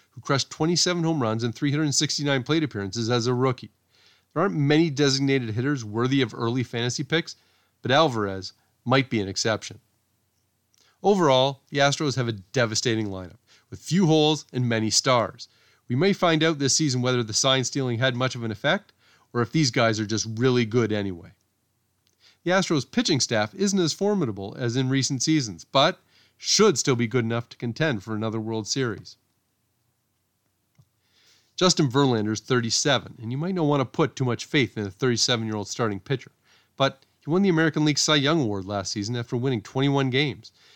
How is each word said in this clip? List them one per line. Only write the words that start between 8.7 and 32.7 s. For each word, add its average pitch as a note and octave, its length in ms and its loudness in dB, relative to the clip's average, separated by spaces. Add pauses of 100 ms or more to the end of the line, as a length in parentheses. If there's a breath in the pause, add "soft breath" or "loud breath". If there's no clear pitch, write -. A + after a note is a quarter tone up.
might B2+ 260 2
be A2+ 100 0
an F#2+ 80 -2
exception. - 500 -4 (1300 soft breath)
Overall, C#3 640 4
the C#3+ 80 -4
Astros C#3 360 2
have B2 140 -4
a A#2 40 -2
devastating A2 760 -2
lineup, F#2 300 -12 (320 soft breath)
with G2 100 -16
few F3+ 260 0
holes D#3 460 2
and B2 160 -2
many A2 200 0
stars. A#2 600 0 (400 soft breath)
We B2 80 -2
may F#3+ 160 4
find D#3+ 320 2
out D#3+ 160 2
this C3+ 160 0
season B2+ 260 0
whether B2 220 0
the G#2+ 80 -8
sign C3 320 2
stealing B2+ 340 -4
had C3 160 0
much B2+ 220 -2
of A#2 80 -8
an A2 80 -4
effect, D#3 400 -2 (400 soft breath)
or A#2+ 100 0
if A2+ 80 -4
these D3+ 220 2
guys A2+ 260 2
are A2 80 -2
just G#2+ 300 -4
really B2 280 2
good A2 280 0
anyway. F2+ 400 -6 (1120 soft breath)
The E3+ 80 0
Astros F3 360 2
pitching F3 300 0
staff A2 380 0
isn't G3 240 0
as D#3 120 2
formidable B2+ 640 -2
as B2 200 -2
in C3 120 0
recent C3 360 0
seasons, B2 400 -2
but D3+ 340 2 (400 soft breath)
should G3 400 4
still C3+ 180 0
be A#2 120 0
good A#2 160 0
enough A#2 240 -4
to - 80 -20
contend A#2+ 480 -4
for A2+ 100 -8
another A2 260 -4
World A2 280 -6
Series. A#2+ 480 -6 (2500 soft breath)
Justin F3 320 4
Verlander's A2 520 2
thirty-seven, A#2+ 800 0